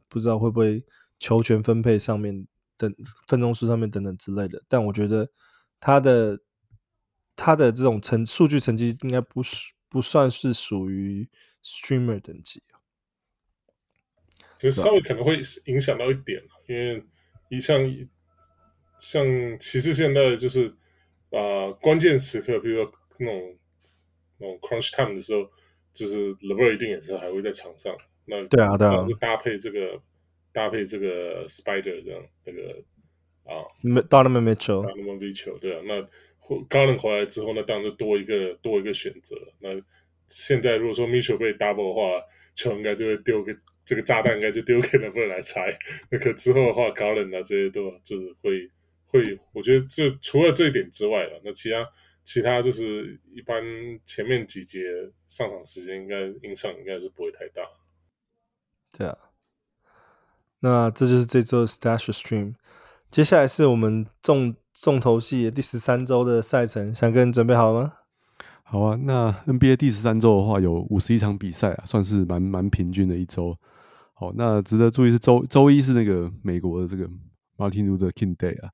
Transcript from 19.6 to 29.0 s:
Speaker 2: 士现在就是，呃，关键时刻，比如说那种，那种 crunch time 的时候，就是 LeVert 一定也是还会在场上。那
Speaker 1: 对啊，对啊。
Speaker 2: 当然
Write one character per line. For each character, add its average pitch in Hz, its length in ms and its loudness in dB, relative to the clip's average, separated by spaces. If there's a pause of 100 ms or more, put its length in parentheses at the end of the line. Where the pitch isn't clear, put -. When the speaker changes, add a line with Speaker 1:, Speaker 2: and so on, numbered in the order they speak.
Speaker 2:
士 156 140 0
现 147 200 2
在 135 220 4
就 123 140 -2
是， 123 240 0 (560)
呃， 101 420 -4 (100)
关 156 160 4
键 156 220 4
时 120 220 -6
刻， 113 180 -2
比 117 100 -6
如 110 140 0
说 107 80 -8 (280)
那 127 60 -6
种， 92 320 -8 (800)
那 101 80 -16
种 92 160 -12
crunch 113 320 -8
time 110 220 -2
的 92 60 -10
时 107 120 -8
候， 101 160 -2 (440)
就 110 120 -10
是 101 300 -4
LeVert 104 400 0
一 - 20 -8
定 113 120 -6
也 90 120 -8
是 87 140 -10
还 87 160 -10
会 98 100 -6
在 104 80 -6
场 90 280 -12
上。 90 180 -12 (300)
那 104 220 -10
Speaker 1:
对 123 140 6
啊， 101 160 4
对 104 80 6
啊。 101 40 8
Speaker 2:
当 98 60 2
然 92 100 0